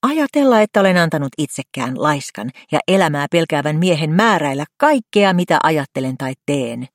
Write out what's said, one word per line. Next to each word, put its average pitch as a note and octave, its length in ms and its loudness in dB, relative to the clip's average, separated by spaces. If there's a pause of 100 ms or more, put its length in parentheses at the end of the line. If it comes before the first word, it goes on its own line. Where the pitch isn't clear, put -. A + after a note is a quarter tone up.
Ajatella, C#4 580 2
että G#3+ 200 2
olen F#3+ 160 4
antanut D#3 420 0
itsekään - 640 -6
laiskan C#3 480 -4 (220)
ja D#3 60 0 (100)
elämää D#3 420 0
pelkäävän D3+ 460 -2
miehen D#3+ 360 0
määräillä D#3+ 520 2 (120)
kaikkea, A3 580 2
mitä F3 280 2
ajattelen C3+ 540 -2
tai C3 180 -8 (120)
teen B2+ 480 -4